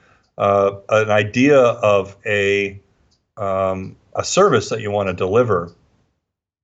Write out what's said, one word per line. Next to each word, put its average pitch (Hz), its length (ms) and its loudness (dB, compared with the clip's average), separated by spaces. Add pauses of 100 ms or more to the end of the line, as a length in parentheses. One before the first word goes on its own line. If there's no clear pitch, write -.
(380)
uh, 101 340 2 (180)
an 110 200 2
idea 123 480 2
of 104 580 2 (100)
a, 101 540 -2 (560)
um, 95 600 -4 (180)
a - 100 -4
service 175 440 0
that 113 120 -6
you 104 100 -8
wanna 98 240 -2
deliver, 95 580 0 (920)